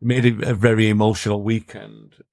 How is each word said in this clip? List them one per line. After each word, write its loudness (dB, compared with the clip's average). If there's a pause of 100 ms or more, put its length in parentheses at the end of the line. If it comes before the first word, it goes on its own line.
it -10
made 2
it 2
a -2
very 2
emotional 0
weekend. -8 (180)